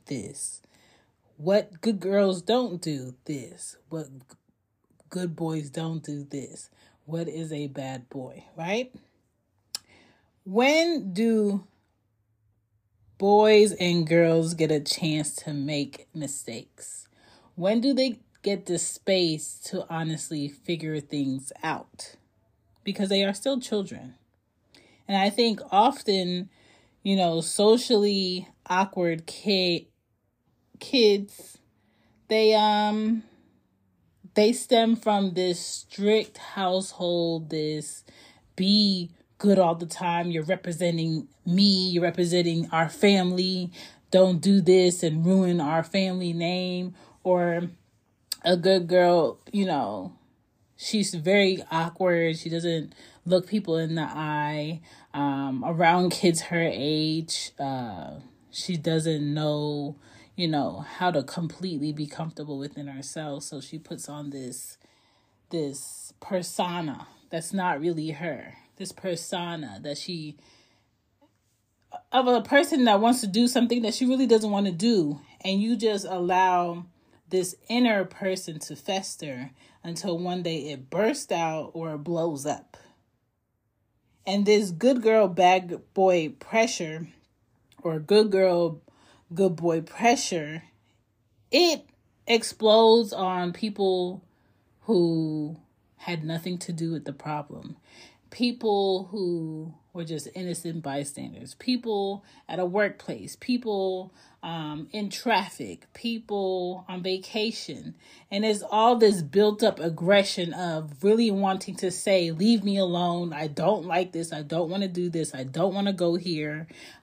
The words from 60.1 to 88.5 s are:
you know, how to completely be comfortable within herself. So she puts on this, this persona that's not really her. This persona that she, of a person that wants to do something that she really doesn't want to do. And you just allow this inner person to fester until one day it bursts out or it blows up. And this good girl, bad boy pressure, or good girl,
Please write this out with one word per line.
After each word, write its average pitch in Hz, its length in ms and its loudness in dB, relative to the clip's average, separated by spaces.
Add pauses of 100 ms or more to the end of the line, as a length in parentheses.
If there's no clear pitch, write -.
you 175 140 -2
know, 143 360 -4 (120)
how 180 160 0
to - 100 0
completely 160 720 -6
be 147 160 -8
comfortable 151 500 -10
within 143 300 -12
herself. 143 560 -10
So 139 160 -12
she 156 180 -14
puts - 300 -14
on 147 220 -12
this, 131 460 -12 (720)
this - 680 -8
persona 175 880 -4 (240)
that's 165 220 -8
not 175 260 0
really 160 320 -4
her. 147 440 -10 (240)
This 185 120 -12
persona 170 920 -8
that 143 120 -8
she, 156 420 -10 (1700)
of 254 160 2
a 247 140 4
person 285 460 2
that 208 140 6
wants 240 200 4
to 214 80 -4
do 220 180 4
something 240 360 2
that 220 120 -2
she 262 120 0
really 262 200 2
doesn't 214 240 4
want 202 160 0
to 190 60 -2
do. 165 480 2 (220)
And 196 200 0
you 226 140 0
just 208 280 0
allow 180 800 2 (420)
this 180 260 -2 (120)
inner 226 380 2
person 185 540 -6
to - 180 -12
fester 147 760 -8 (300)
until 170 360 -6
one 180 240 -4
day 160 260 -4
it 135 220 -12
bursts 220 420 -2
out 160 400 -4
or 165 220 -8
it 151 40 -8
blows 160 460 -4
up. - 320 -8 (1500)
And 202 180 0
this 208 260 4
good 240 300 2
girl, 220 280 6
bad 180 520 4 (140)
boy 180 340 4 (100)
pressure, 170 720 -2 (720)
or 160 180 -4
good 208 300 4
girl, 175 520 2 (500)